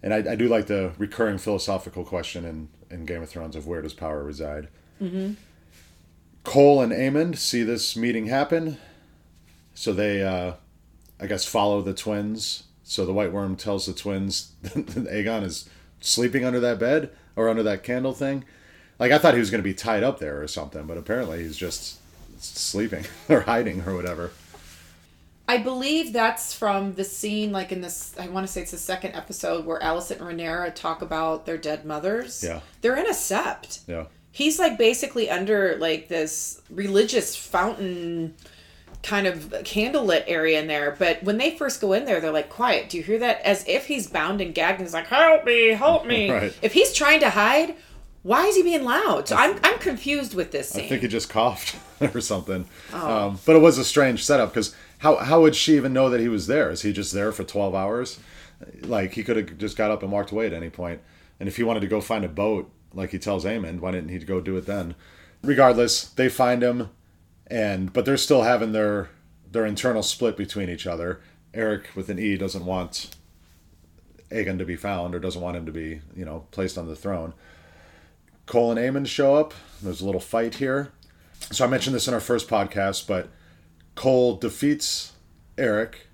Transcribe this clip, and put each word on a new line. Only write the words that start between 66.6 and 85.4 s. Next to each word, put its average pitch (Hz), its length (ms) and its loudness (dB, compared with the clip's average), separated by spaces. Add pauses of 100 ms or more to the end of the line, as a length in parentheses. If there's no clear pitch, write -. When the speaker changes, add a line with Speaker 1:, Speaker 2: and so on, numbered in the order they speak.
Speaker 1:
him, 123 280 0 (560)
and, 101 440 0
but 120 140 2
they're 135 120 4
still 135 260 4
having 113 280 4
their, 104 380 0 (420)
their 113 140 0
internal 107 380 0
split - 340 0
between 98 320 -4
each 87 180 -8
other. 85 320 -4 (360)
Eric 107 400 -2
with 95 140 -8
an 95 100 -4
E 101 180 0
doesn't 95 280 -6
want 90 500 -6 (1160)
Aegon 95 280 -2
to 90 60 -4
be 85 100 -6
found 90 380 -6
or 90 60 -4
doesn't 87 220 -6
want 87 160 -6
him 85 80 -10
to 80 60 -10
be, 80 300 -10 (140)
you 90 100 -10
know, 76 260 -12
placed 92 260 -4
on 82 100 -10
the 80 80 -10
throne. 82 380 -6 (1120)
Cole 117 260 2
and 113 80 0
Aemond 131 280 -2
show 139 280 4
up. 156 180 2 (280)
There's 87 200 -8
a 95 40 -6
little 92 160 -2
fight 117 340 -4
here. 135 360 -2 (600)
So 131 140 2
I - 20 4
mentioned 131 280 0
this 113 120 -2
in 127 60 0
our 117 60 0
first 117 280 0
podcast, 98 600 0
but 92 200 -2 (680)
Cole 127 420 4
defeats - 760 -2 (440)